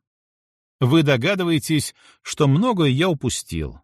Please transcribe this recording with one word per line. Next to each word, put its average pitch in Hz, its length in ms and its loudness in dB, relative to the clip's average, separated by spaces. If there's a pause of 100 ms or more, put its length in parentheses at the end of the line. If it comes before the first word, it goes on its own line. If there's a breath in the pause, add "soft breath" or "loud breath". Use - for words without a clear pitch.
(800)
Вы 139 220 4
догадываетесь, 156 920 0 (280 soft breath)
что - 260 0
многое 180 400 2
я 143 200 0
упустил, 85 760 -6